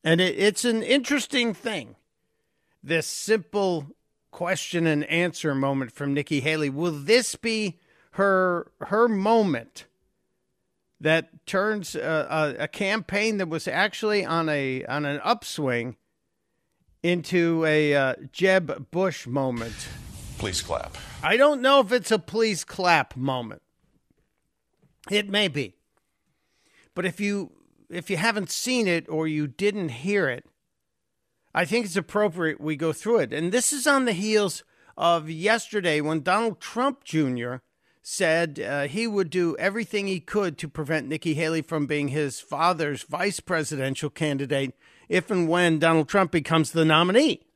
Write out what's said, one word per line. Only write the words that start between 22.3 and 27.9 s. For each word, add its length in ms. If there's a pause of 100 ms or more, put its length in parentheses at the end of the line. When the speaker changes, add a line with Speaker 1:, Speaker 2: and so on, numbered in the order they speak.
Speaker 1:
clap 540
moment. 440 (1500)
It 180
may 200
be. 260 (1200)
But 100
if 140
you, 320 (380)
if 200